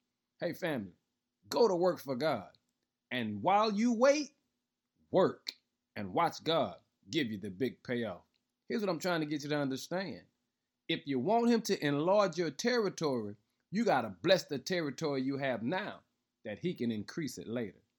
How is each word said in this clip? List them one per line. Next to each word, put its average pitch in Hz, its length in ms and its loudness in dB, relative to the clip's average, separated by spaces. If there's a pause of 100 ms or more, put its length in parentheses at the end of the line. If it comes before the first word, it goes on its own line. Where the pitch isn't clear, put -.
(400)
Hey, 165 140 -4
family, 127 420 -4 (540)
go - 180 4
to 190 80 2
work 175 240 2
for 135 160 -6
God. 123 420 -2 (540)
And 107 320 -4
while 208 300 4
you 226 180 2
wait, 277 420 4 (760)
work - 420 2 (440)
and 98 160 -6
watch 156 320 0
God 123 360 2 (280)
give 131 200 0
you 107 80 -6
the 101 120 -8
big 98 340 -4
payoff. 117 420 -6 (440)
Here's 233 100 -2
what 202 100 -2
I'm 170 100 -2
trying 175 200 -2
to 156 60 -2
get 147 180 -6
you 147 60 -8
to 151 80 0
understand. 139 680 -4 (600)
If - 180 -2
you 135 140 0
want 226 300 2
Him 233 140 6
to 196 220 0
enlarge 165 520 2
your 165 140 0
territory, 147 840 -2 (340)
you 220 140 -2
gotta 131 280 2 (100)
bless 180 240 4
the 143 140 -6
territory 143 640 -2
you 135 140 -2
have 131 240 -2
now 127 400 -4 (420)
that 104 160 -8
He 175 140 -4
can 123 160 -2
increase 117 480 -6
it 90 100 -10
later. 110 360 -6 (160)